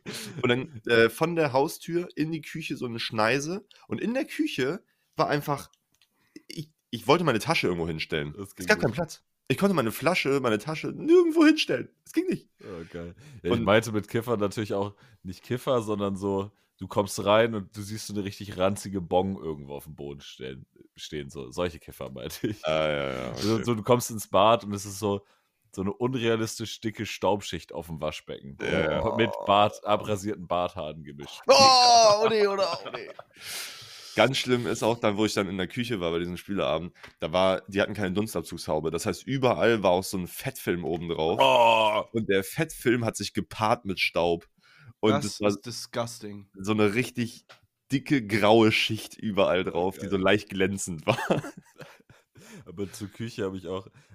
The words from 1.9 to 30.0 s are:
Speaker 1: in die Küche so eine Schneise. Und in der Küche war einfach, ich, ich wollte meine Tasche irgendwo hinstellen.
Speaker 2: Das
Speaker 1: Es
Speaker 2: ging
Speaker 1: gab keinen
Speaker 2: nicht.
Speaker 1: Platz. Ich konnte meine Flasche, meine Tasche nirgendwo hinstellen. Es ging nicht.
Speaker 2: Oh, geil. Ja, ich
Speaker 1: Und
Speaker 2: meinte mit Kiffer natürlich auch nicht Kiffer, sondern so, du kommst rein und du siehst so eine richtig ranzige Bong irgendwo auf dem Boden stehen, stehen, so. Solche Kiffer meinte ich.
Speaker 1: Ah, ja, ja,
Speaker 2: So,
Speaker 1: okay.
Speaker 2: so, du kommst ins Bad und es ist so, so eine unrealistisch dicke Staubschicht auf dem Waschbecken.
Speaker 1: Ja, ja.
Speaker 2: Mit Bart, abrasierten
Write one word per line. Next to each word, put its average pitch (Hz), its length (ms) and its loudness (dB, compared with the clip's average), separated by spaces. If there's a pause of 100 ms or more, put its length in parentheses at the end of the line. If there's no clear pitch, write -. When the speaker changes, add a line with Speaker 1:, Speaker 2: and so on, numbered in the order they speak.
Speaker 1:
in 156 160 -2
die 160 100 -6
Küche 156 360 -10
so 120 80 -8
eine 117 140 -6
Schneise. 139 640 0 (220)
Und 110 140 -6
in 208 120 -2
der 277 120 -2
Küche 185 580 -4 (320)
war 151 140 2
einfach, 143 420 -2 (760)
ich, - 240 -12 (180)
ich 107 180 -8
wollte 170 160 6
meine 123 160 2
Tasche - 280 -2
irgendwo 85 200 0
hinstellen. 78 500 -4
Speaker 2:
Das 98 120 -12
Speaker 1:
Es - 60 -20
Speaker 2:
ging 90 120 -12
Speaker 1:
gab 214 120 2
keinen 127 120 0
Speaker 2:
nicht. 107 40 -6
Speaker 1:
Platz. - 280 -8 (260)
Ich 131 80 2
konnte 196 160 2
meine 117 200 2
Flasche, 143 480 0
meine 113 160 2
Tasche 151 340 -6
nirgendwo 320 540 4
hinstellen. 294 440 2 (160)
Es - 60 -20
ging 359 160 -2
nicht. - 220 -6 (140)
Speaker 2:
Oh, 90 260 -12
geil. 85 260 -12 (280)
Ja, 87 80 0
ich 120 60 2
Speaker 1:
Und 117 60 0
Speaker 2:
meinte 110 300 4
mit 104 160 -2
Kiffer 117 260 -2
natürlich 104 380 -2
auch 101 200 -2 (300)
nicht 92 180 -12
Kiffer, 123 400 -2
sondern 101 360 -2
so, 98 340 -2 (280)
du 98 100 -10
kommst 101 340 -2
rein 110 320 4
und 101 200 -10
du 107 60 -10
siehst 107 260 -10
so 104 60 -12
eine 101 120 -4
richtig 98 320 -12
ranzige 98 420 0
Bong 92 420 0
irgendwo 71 340 -10
auf 69 100 -12
dem 78 100 -16
Boden 71 240 -12
stehen, 65 460 -14 (320)
stehen, 71 320 -10
so. 67 200 -12
Solche 82 300 -4
Kiffer - 320 -14
meinte 65 360 -8
ich. 104 180 -6
Speaker 1:
Ah, 78 240 2
ja, 71 200 -2 (200)
ja, 58 80 -8
Speaker 2:
So, 101 180 0
Speaker 1:
okay. 113 80 -2
Speaker 2:
so, 120 120 0
du 107 80 -6
kommst 123 280 2
ins 107 160 -10
Bad 107 380 6
und 101 80 -6
es 98 120 -8
ist 98 140 -12
so, 104 260 0 (480)
so - 80 -6
eine 98 120 -2
unrealistisch 117 880 -2
dicke 110 240 -6
Staubschicht 95 680 -4
auf 82 160 -10
dem 80 140 -10
Waschbecken. 73 600 -8
Speaker 1:
Ja, 78 340 0
ja. - 200 -2
Speaker 2:
Mit 113 160 2 (140)
Bart, 104 400 4
abrasierten 101 600 -2